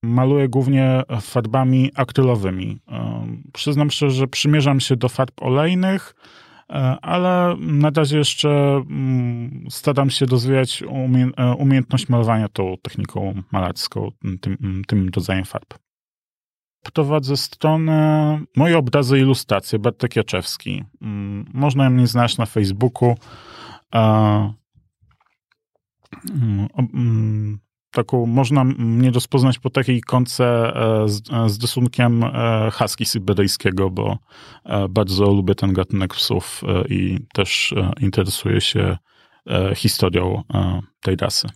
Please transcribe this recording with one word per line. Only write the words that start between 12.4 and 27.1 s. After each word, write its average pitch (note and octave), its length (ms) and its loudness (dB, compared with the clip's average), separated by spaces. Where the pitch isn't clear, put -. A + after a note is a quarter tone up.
tą F#2 340 -4
techniką G2 600 -6
malarską, G2 600 -4
tym, F#2+ 460 -6
tym F#2+ 280 0
rodzajem F#2+ 300 -2
farb. - 280 -12
Prowadzę C#3+ 440 0
stronę D#3 1000 0
Moje E3 220 4
obrazy C3+ 400 2
i C3+ 40 6
ilustracje, A#2+ 580 0
Bartek A2 360 -2
Jaczewski. G2 680 -4
Mm, G2+ 520 -8
można C3+ 360 2
mnie B2 180 4
znaleźć A#2+ 300 0
na A#2 80 0
Facebooku. A2+ 720 0
E, A#2 40 4
mm, A2 440 -2
o-, B2+ 200 -2
mm, A2 680 -2